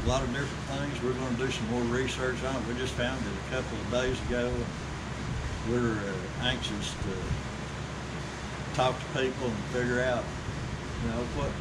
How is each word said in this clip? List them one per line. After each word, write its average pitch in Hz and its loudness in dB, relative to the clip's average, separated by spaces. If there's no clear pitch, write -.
a - 4
lot 127 4
of 123 0
different 139 -2
things. 139 -2
We're 123 2
gonna 127 0
do 131 2
some 110 -2
more 123 2
research 123 2
on 135 0
it. 120 0
We 123 -2
just 123 0
found 131 2
it 101 -2
a - -2
couple 127 -2
of 107 -2
days 127 4
ago, 123 4
and 123 0
we're, 120 4
uh, 98 -2
anxious 120 0
to 98 -2
talk 127 4
to - -4
people 131 2
and 110 0
figure 123 4
out, 123 4
you 117 0
know, 117 0
what 127 0